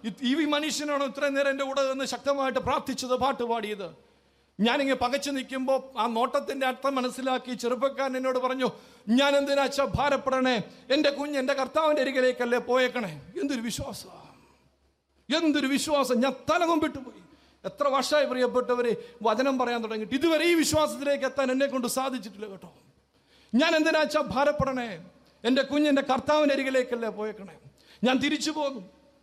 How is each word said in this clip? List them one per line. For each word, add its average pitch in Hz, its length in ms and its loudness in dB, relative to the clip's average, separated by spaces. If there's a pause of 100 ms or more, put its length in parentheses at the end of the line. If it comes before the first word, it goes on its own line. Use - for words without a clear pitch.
ഇത് 208 120 -10 (100)
ഈ - 20 4 (240)
മനുഷ്യനാണോ 285 560 -2
ഇത്രയും 277 260 -2
നേരം 277 160 2
എൻ്റെ 277 160 -2
കൂടെ 277 200 0
നിന്ന് 262 240 -2
ശക്തമായിട്ട് 262 540 -2
പ്രാർത്ഥിച്ചത്, 262 560 -2
പാട്ട് 269 280 0
പാടിയത്? 208 360 -4 (720)
ഞാനിങ്ങനെ 269 440 2
പകച്ചു 277 340 -2
നിൽക്കുമ്പോൾ 262 420 -2 (220)
ആ - 20 2 (140)
നോട്ടത്തിൻ്റെ 269 520 -2
അർത്ഥം 262 300 -2
മനസ്സിലാക്കി 254 520 -4 (100)
ചെറുപ്പക്കാരൻ 254 580 -2
എന്നോട് 254 260 0
പറഞ്ഞു, 254 220 0 (520)
"ഞാൻ 285 200 4
എന്തിനാ 277 280 2
അച്ഛാ 269 160 0 (140)
ഭാരപ്പെടണേ? 262 580 2 (380)
എൻ്റെ 294 240 4
കുഞ്ഞ് 285 240 -4
എൻ്റെ 262 180 0
കർത്താവിൻ്റെ 302 460 2
അരികിലേക്കല്ലേ 247 540 2 (100)
പോയേക്കണേ." 247 420 0 (300)
എന്തൊരു 277 280 -2
വിശ്വാസം, 190 460 -10 (1200)
എന്തൊരു 294 380 2
വിശ്വാസം! 277 480 2
ഞാൻ 262 100 2 (160)
തല 349 120 4 (100)
കുമ്പിട്ട് 311 340 0
പോയി. - 160 -20 (480)
എത്ര 285 160 -4 (100)
വർഷമായി 277 360 2
പ്രിയപ്പെട്ടവരെ 247 640 0 (340)
വചനം 262 340 2
പറയാൻ 240 220 0
തുടങ്ങിയിട്ട്, 220 360 -6
ഇതുവരെ 320 320 2
ഈ - 20 6 (100)
വിശ്വാസത്തിലേക്ക് 277 680 0
എത്താൻ 269 240 -2
എന്നെ 269 200 2
കൊണ്ട് 247 140 -2 (100)
സാധിച്ചിട്ടില്ല 220 560 -6
കേട്ടോ. 175 180 -18 (880)
ഞാൻ 330 200 4
എന്തിനാ 311 260 4
അച്ഛാ 302 160 0 (120)
ഭാരപ്പെടണേ? 269 560 0 (580)
എൻ്റെ 262 220 4
കുഞ്ഞ് 294 220 4
എൻ്റെ 277 200 4
കർത്താവിൻ്റെ 294 440 4
അരികിലേക്കല്ലേ 254 640 -2
പോയേക്കണേ. 202 380 -10 (500)
ഞാൻ 262 180 4
തിരിച്ചു 294 340 0
പോന്നു 269 240 -4 (420)